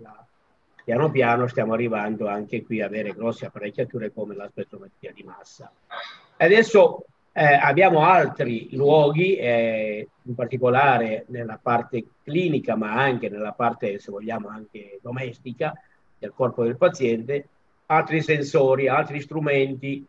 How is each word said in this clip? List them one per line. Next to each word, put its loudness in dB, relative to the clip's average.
la, -20
piano 2
piano 2
stiamo -2
arrivando -2
anche -6
qui -6
a -4
avere -6
grosse -6
apparecchiature -8
come -10
la -12
spettrometria -16
di -20
massa. -20
Adesso, 6
eh, 2
abbiamo 6
altri 2
luoghi, 4
eh, -2
in -10
particolare 0
nella -10
parte -2
clinica, -2
ma -4
anche 0
nella -8
parte, -4
se -16
vogliamo, -10
anche -18
domestica -8
del -12
corpo -2
del -2
paziente, 0
altri 0
sensori, 2
altri -2
strumenti, -2